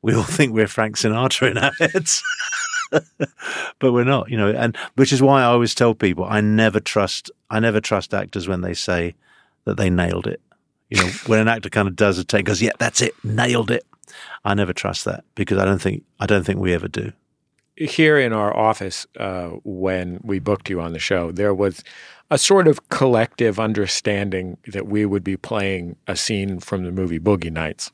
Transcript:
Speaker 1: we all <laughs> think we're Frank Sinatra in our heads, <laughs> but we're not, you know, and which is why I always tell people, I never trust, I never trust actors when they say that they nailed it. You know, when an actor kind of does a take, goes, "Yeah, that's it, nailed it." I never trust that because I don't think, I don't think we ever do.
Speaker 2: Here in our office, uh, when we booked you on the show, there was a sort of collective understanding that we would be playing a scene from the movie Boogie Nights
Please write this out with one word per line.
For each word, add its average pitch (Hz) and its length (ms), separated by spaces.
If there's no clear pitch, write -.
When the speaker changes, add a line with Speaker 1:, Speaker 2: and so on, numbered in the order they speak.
Speaker 1:
we 113 100
all 113 100
<laughs> - 140
think 131 160
we're 110 140
Frank 110 280
Sinatra 123 540
in 123 80
our 139 220
heads, 165 420
<laughs> 1077 340
but 131 120
we're 120 120
not, 127 260
you 113 80
know, 104 120
and 117 280
which 135 160
is 135 120
why 135 180
I 123 40
always 120 280
tell 117 220
people, 90 280
I 107 160
never 107 400
trust, - 520
I 110 100
never 110 220
trust - 320
actors 98 340
when 92 140
they 90 140
say 87 400
that 104 120
they 95 120
nailed 90 380
it. - 140
You 107 120
know, 92 60
when 110 140
an 110 80
actor 113 220
kind 101 180
of 90 80
does 98 240
a 92 40
take, 98 220
goes, 95 160
"Yeah, 113 160
that's - 240
it, - 220
nailed 117 480
it." 120 140
I 101 80
never 98 200
trust - 320
that - 180
because 101 240
I 95 80
don't 98 160
think, 98 220
I 101 80
don't 101 160
think 95 160
we 92 140
ever 87 140
do. - 240
Speaker 2:
Here 151 440
in 120 140
our 104 220
office, 107 520
uh, 92 280
when 92 600
we 101 140
booked 101 320
you 92 100
on 82 140
the 78 60
show, 85 320
there 98 240
was 98 280
a 143 80
sort 185 300
of - 220
collective 117 680
understanding 101 1000
that - 200
we 104 180
would 98 180
be 95 140
playing 95 580
a 95 80
scene 98 440
from 92 240
the 90 80
movie 90 280
Boogie 85 320
Nights 80 420